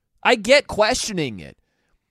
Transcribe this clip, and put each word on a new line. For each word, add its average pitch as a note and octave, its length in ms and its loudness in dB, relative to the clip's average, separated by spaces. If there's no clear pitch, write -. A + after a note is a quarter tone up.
I B3 100 4
get A#3+ 300 2
questioning G3 720 -2
it. C#2+ 200 -18